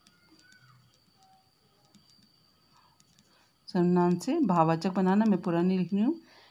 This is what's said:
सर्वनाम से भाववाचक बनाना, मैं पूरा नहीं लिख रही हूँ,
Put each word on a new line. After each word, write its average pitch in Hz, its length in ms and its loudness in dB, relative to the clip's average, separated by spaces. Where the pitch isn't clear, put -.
सर्वनाम 175 500 2
से 277 220 -4
भाववाचक 175 520 0
बनाना, 190 340 0
मैं 185 160 0
पूरा 170 200 -2
नहीं 185 180 0
लिख 175 140 -4
रही 202 100 0
हूँ, 302 120 -2